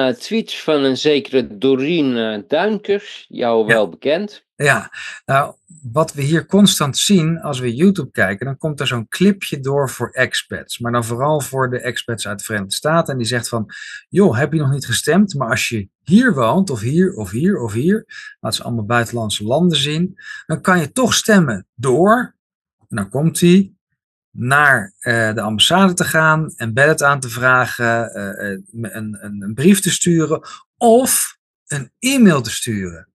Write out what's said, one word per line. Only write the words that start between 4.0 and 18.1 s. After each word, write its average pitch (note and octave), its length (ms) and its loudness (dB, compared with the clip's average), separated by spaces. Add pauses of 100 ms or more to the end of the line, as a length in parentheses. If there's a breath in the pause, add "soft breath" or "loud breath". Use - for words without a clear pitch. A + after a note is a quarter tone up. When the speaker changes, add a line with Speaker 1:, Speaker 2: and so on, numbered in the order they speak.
Speaker 2:
Ja, C3+ 380 -2 (320 loud breath)
nou, C#3 300 0 (380)
wat D#3 200 0
we C#3+ 100 -6
hier D3 240 0
constant F#3 520 4
zien E3 420 2
als C#3+ 180 -6
we B2 160 -4
YouTube D#3+ 360 2
kijken, G2+ 360 -2
dan B2+ 100 -6
komt D3+ 240 -6
er C#3 60 -2
zo'n A#2+ 220 -4
clipje G3 520 0
door C3+ 300 -2
voor - 200 -6
expats. - 680 -6
Maar A#2 140 -4
dan A#2+ 120 -2
vooral C#3 360 -2
voor C3 300 -4
de B2 100 -6
expats A#2+ 480 -6
uit G#2 100 -8
de - 60 -14
Verenigde G2+ 300 -4
Staten. C#3+ 380 0
En C3 60 -6
die A#2 100 -4
zegt A#2 200 -4
van, A2 220 -4 (380 loud breath)
"Joh, E3+ 280 2
heb C#3+ 160 0
je D#3+ 60 -2
nog C#3 120 0
niet C#3 160 -4
gestemd? E3 480 0
Maar C3 160 -4
als A#2+ 180 -2
je G#2 200 -6 (140)
hier A#3 320 4
woont, C#3 360 2
of A#2 100 -4
hier, D#3+ 340 0
of G#2 160 -8
hier, D#3 300 0
of A2 120 -6
hier, F3 320 0 (360 loud breath)